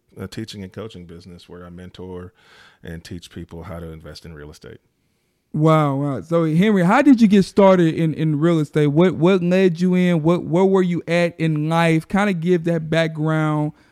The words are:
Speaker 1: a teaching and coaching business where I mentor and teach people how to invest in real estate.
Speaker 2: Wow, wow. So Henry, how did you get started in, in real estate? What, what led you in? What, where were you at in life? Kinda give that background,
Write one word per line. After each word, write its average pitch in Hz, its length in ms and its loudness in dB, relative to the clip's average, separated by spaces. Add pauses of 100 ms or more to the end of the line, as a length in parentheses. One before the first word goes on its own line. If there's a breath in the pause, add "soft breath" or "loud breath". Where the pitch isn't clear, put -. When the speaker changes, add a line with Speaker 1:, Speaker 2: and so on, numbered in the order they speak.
(160)
Speaker 1:
a 98 100 -14
teaching 107 360 -14
and 92 100 -16
coaching 90 320 -16
business 87 460 -20
where 87 160 -20
I - 40 -20
mentor 90 600 -16 (500 soft breath)
and 82 220 -14
teach - 260 -16
people 85 340 -16
how 85 140 -14
to 82 140 -14
invest 78 320 -20
in 85 80 -18
real 73 180 -18
estate. - 280 -20 (760)
Speaker 2:
Wow, 151 440 2
wow. 139 260 -4
So 165 220 -2
Henry, 185 380 2
how 220 200 2
did 269 180 6
you 220 80 6
get 196 160 4
started 185 500 4
in, 160 200 0
in 151 260 -2
real 170 180 2
estate? 147 300 0
What, 160 280 2
what 175 260 2
led 180 400 2
you 180 120 2
in? 175 280 2
What, 170 220 0
where 170 200 0
were 190 180 4
you 175 240 -2
at 170 320 -2
in 156 300 -2
life? 165 400 0
Kinda 202 240 0
give 170 320 -2
that 165 240 -4
background, 156 840 -2 (200 soft breath)